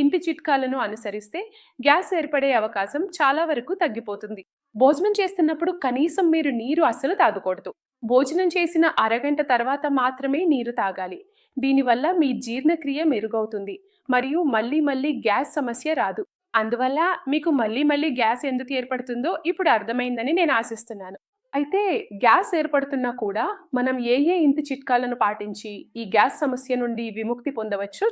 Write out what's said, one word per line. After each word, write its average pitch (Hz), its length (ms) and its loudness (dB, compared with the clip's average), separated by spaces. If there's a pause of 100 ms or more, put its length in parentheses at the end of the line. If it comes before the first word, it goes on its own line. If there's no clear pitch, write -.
ఇంటి 285 240 4
చిట్కాలను 269 600 -2
అనుసరిస్తే 208 560 -8 (440)
గ్యాస్ 311 340 4
ఏర్పడే 277 320 0 (100)
అవకాశం 214 420 -2 (160)
చాలా 294 320 2
వరకు 269 320 -2
తగ్గిపోతుంది. 208 600 -6 (400)
భోజనం 302 360 4
చేస్తున్నప్పుడు 349 560 0 (100)
కనీసం 285 500 2
మీరు 302 180 2 (100)
నీరు 311 280 2
అస్సలు 330 320 -2
తాగకూడదు. 196 500 -2 (380)
భోజనం 294 460 4
చేసిన 339 280 2 (200)
అరగంట 262 360 0 (120)
తర్వాత 254 340 0 (140)
మాత్రమే 269 420 0 (120)
నీరు 240 280 -4
తాగాలి. 185 380 -6 (360)
దీనివల్ల 269 640 2
మీ 269 120 2 (160)
జీర్ణక్రియ 277 520 0 (140)
మెరుగవుతుంది 214 640 -4 (300)
మరియు 262 340 2 (140)
మళ్ళీ 247 240 0 (100)
మళ్ళీ 269 220 -2 (160)
గ్యాస్ 233 320 0
సమస్య 302 420 -4
రాదు. 190 220 -4 (360)
అందువల్ల 240 400 0 (320)
మీకు 302 180 0 (120)
మళ్ళీ 220 200 0 (120)
మళ్ళీ 294 140 0 (120)
గ్యాస్ 233 320 0
ఎందుకు 254 260 -4
ఏర్పడుతుందో 254 540 -4 (180)
ఇప్పుడు 359 180 0 (100)
అర్థమైందని 247 540 -2 (100)
నేను 302 180 2
ఆశిస్తున్నాను. 208 580 -10 (400)
అయితే 294 220 0 (420)
గ్యాస్ 254 360 6
ఏర్పడుతున్నా 277 520 0 (120)
కూడా 208 220 -2 (320)
మనం 254 200 0 (180)
ఏ - 20 2 (160)
ఏ - 20 4 (100)
ఇంటి 285 240 2
చిట్కాలను 247 540 -2
పాటించి 208 500 -4 (280)
ఈ - 20 -6 (100)
గ్యాస్ 220 300 4
సమస్య 254 400 -2
నుండి 233 220 -4 (120)
విముక్తి 240 400 -4
పొందవచ్చో 202 560 -4